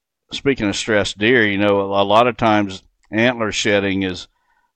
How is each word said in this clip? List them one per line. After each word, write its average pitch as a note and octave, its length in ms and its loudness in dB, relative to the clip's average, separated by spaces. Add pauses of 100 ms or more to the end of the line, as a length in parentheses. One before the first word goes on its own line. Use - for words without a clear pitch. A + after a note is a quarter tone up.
(320)
speaking A#2+ 380 -2
of G2 60 -4
stressed G2+ 420 -2
deer, A2+ 280 2
you G2+ 120 -2
know, G2+ 240 2
a, G2 220 0
a - 20 2
lot A2 220 4
of A#2 100 -4
times G#2 460 0 (280)
antler A2+ 400 0
shedding G2 520 0
is, F2+ 240 -8 (480)